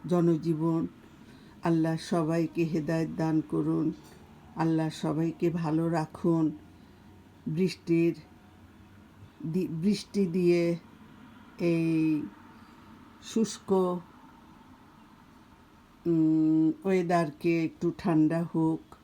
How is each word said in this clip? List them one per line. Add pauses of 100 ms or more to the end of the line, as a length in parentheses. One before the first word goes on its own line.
জনজীবন। (760)
আল্লাহ
সবাইকে
হেদায়েত
দান
করুন, (640)
আল্লাহ
সবাইকে
ভালো
রাখুন। (960)
বৃষ্টির (1400)
দি-,
বৃষ্টি
দিয়ে (840)
এই (1000)
শুষ্ক, (2250)
উম, (120)
ওয়েদারকে
একটু
ঠান্ডা (100)
হোক